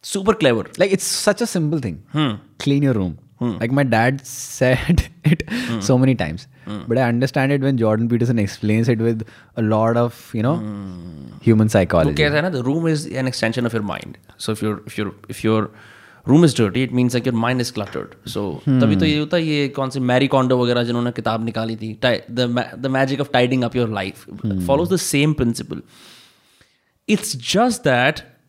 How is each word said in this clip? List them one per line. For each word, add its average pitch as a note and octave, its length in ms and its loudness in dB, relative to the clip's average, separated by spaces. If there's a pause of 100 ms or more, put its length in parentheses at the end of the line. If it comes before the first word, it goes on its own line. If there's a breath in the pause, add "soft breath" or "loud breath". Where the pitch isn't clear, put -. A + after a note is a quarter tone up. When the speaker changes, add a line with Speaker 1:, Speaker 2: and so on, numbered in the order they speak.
Speaker 1:
Super G3 320 -2
clever. A#2 300 2 (140)
Speaker 2:
Like, F#3+ 200 2
it's - 80 -6
such - 360 0
a A3+ 60 -2
simple D#3 320 -2
thing. F#2 180 -6 (160)
Speaker 1:
Hmm. C#3+ 220 0 (240)
Speaker 2:
Clean C#3+ 240 2
your C3+ 100 4
room. F#2 240 0 (220)
Speaker 1:
Hmm. A#2 240 -2
Speaker 2:
Like, A#2+ 80 -2
my C#3 120 2
dad B2 420 2
<laughs> - 20 -16
said - 760 0 (300)
it - 160 -2
Speaker 1:
Hmm. A3 380 -4
Speaker 2:
so C3 100 4
many C3 240 4
times. D#2+ 260 -6 (180 soft breath)
Speaker 1:
Hmm. G#2 220 -10
Speaker 2:
But A#2 100 0
I C3 120 2
understand C3 480 0
it C3+ 100 0
when C3+ 100 2
Jordan A2 360 2
Peterson A#2+ 260 2
explains G#2+ 560 0
it G#2+ 40 -4 (100)
with A2+ 160 -4 (320 loud breath)
a A#2 40 -2
lot A2 360 2
of, A#2+ 200 0 (220)
you G#2+ 80 0
know, D#3 80 2
Speaker 1:
Hmm. F2+ 840 -10 (120)
Speaker 2:
human G#2+ 260 6
psychology. E2+ 400 4
Speaker 1:
वो - 80 -2
कहता D3 120 2
है D3 60 2
ना, F3+ 160 -2
the A#2+ 120 -4
room E3 260 0
is D3+ 100 -6 (180)
an B2+ 100 -2
extension A#2+ 380 -2
of A2+ 80 -2
your G#2 40 -4 (100)
mind. - 240 -12 (200)
So A2 200 -4
if - 100 -8
your, G#2+ 60 -2 (180)
if - 100 -10
your, G2 100 -4 (240)
if - 120 -12
your A2 140 4 (680 loud breath)
room D#3+ 180 8
is A2+ 100 0
dirty, A2+ 280 2
it G#2+ 120 -8
means, B2 180 2
like, A#2 140 -2
your A#2 140 -2
mind B2 200 0
is - 140 -10
cluttered. D2+ 360 -8 (200)
So G2+ 100 -4 (220)
Speaker 2:
Hmm. C3 140 4
Speaker 1:
तभी G#2+ 220 4
तो - 20 2
ये D3 140 2
होता D3+ 180 -2
है, D#3+ 80 0
ये D3 220 0 (120)
कौन C3 100 -4
सी C3+ 100 -6 (120)
मैरी C3 240 4
कॉन्डो B2+ 280 2
वगैरह A#2+ 280 0
जिन्होंने A#2+ 280 -2
किताब A2+ 260 -4
निकाली A2+ 300 -6
थी, A2 180 -10 (120)
Ti-, A#2+ 160 0 (180)
The B2 80 2 (100)
Ma-, A#2+ 120 -4 (160)
The C3 120 -2
Magic C3+ 280 0
of - 120 -10
Tidying B2 320 2
Up B2 120 -10
Your A2+ 80 0 (100)
Life, F#2+ 260 -8 (200)
Speaker 2:
Hmm. G2 140 -2 (100)
Speaker 1:
follows D#3 260 2
the E3 120 0
same D3 360 2
principle. - 380 -4 (1300 soft breath)
It's - 280 0
just G#3+ 480 0
that C3 400 2 (260)